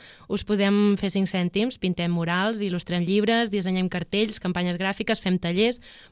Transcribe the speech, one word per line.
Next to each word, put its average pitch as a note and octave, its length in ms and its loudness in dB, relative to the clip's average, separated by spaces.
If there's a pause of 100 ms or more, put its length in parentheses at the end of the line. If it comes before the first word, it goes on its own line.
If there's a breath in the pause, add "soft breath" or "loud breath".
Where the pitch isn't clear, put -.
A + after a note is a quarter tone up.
(280 loud breath)
us - 180 -4
podem G3+ 500 4
fer G3+ 140 -2
cinc F#3+ 160 0
cèntims, F#3+ 500 0
pintem F3 380 -2
murals, F3+ 480 -2
il·lustrem F3 400 -2
llibres, G#3 480 2
dissenyem F#3 400 0
cartells, G#3 500 -2
campanyes F3+ 380 -2
gràfiques, G3 420 -2
fem F#3 220 0
tallers, G#3 380 0 (320 loud breath)